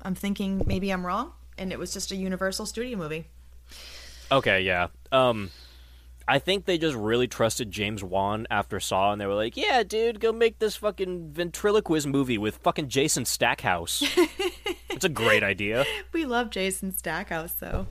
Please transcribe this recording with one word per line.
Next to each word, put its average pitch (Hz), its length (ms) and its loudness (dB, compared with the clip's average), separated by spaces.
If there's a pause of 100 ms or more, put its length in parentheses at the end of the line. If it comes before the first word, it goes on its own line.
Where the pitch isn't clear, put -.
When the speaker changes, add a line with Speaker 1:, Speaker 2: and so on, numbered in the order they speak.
Speaker 1:
I'm 190 140 -4
thinking 196 520 -2
maybe 190 240 0
I'm 180 140 -2
wrong, 208 280 -4 (260)
and 185 160 -6
it 113 40 -8
was 175 140 -6
just - 180 -6
a 196 60 -6
Universal 190 480 -2
Studio 226 320 -6
movie. 156 300 -6 (1040)
Speaker 2:
Okay, 107 300 6
yeah. 90 240 2 (260)
Um, 117 380 4 (760)
I 135 120 4
think 185 260 0
they 175 140 2
just 151 180 0
really 113 320 2
trusted 113 420 0
James 101 320 -2
Wan 98 480 0
after 101 300 0
Saw, 98 320 2
and 104 80 -2
they 101 60 -2
were 98 80 0
like, 110 200 0
"Yeah, 269 280 2
dude, 214 380 0
go 226 120 2
make 226 280 2
this 214 160 0
fucking 180 560 -4
ventriloquist 175 760 2
movie 131 320 2
with 104 240 0
fucking 160 260 0
Jason 135 380 2
Stackhouse." 104 840 0
Speaker 1:
<laughs> - 80 -4 (720)
Speaker 2:
It's - 160 -4
a 185 60 4
great 110 320 4
idea. 101 420 2 (280)
Speaker 1:
We 330 120 -2
love 240 260 0
Jason 190 420 -4
Stackhouse, 170 600 -6
though. - 380 -4